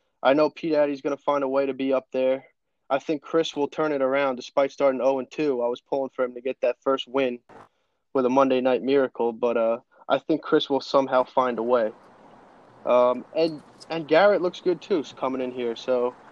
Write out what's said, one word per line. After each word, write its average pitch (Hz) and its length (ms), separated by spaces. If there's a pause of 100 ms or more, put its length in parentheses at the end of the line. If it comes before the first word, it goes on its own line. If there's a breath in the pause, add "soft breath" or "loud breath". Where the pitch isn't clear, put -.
(200)
I 131 140
know 151 160
P 170 200
Daddy's 147 300
gonna 143 160
find - 280
a 135 40
way 135 180
to 135 80
be 135 180
up 131 200
there. 131 320 (460)
I 135 80
think 151 220
Chris - 340
will 143 140
turn 156 240
it 139 80
around 135 360
despite 139 360
starting 131 300
oh 135 160
and 127 120
two. 143 320
I 120 60
was 123 140
pulling 135 260
for 127 160
him 123 80
to 123 80
get 131 220
that 123 200
first 135 240
win 123 320 (760)
with 131 100
a 123 60
Monday 131 320
Night 127 200
Miracle, 127 480
but, 117 280
uh, 113 220 (280 soft breath)
I 139 100
think 151 220
Chris - 300
will 135 100
somehow 131 440
find 127 340
a 113 40
way. 117 300 (920)
Um, 123 400 (100)
and, 160 260 (280)
and 156 180
Garrett 180 320
looks 180 200
good 180 200
too, 180 200
s-, - 120
coming 131 300
in 127 100
here. 120 240
So 123 380 (180)